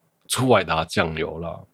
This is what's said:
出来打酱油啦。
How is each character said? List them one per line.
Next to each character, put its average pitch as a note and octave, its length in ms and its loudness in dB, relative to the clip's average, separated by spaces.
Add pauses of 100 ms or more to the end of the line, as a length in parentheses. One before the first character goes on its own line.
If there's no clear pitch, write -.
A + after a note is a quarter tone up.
(280)
出 B2+ 260 4
来 G2 80 6
打 D#2+ 220 0
酱 E2 320 -2
油 D#2+ 220 -4
啦。 E2 200 -8 (160)